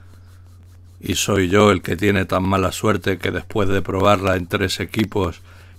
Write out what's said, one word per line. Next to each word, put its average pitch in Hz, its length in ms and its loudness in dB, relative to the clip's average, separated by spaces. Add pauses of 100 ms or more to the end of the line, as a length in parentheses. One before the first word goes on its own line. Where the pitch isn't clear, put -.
(1000)
Y 95 140 -4
soy 98 340 0
yo 104 220 6
el 92 100 2
que - 160 -4
tiene 101 260 2
tan 92 240 -2
mala 95 240 0
suerte 98 460 -2
que 95 140 -4
después 92 360 -4
de 98 140 2
probarla 95 560 2
en 90 100 -6
tres 95 320 -2
equipos 95 600 -4 (380)